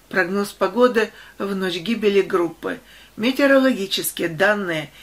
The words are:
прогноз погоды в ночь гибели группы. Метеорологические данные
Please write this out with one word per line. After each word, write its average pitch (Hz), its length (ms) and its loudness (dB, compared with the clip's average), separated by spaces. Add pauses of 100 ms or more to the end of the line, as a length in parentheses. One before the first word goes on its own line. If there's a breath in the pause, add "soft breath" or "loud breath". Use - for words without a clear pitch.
прогноз 196 440 -2
погоды 214 600 2 (240 loud breath)
в 202 180 -4
ночь 185 220 -2
гибели 202 460 2
группы. 175 580 -4 (360 loud breath)
Метеорологические 254 1120 0
данные 175 640 -2 (120)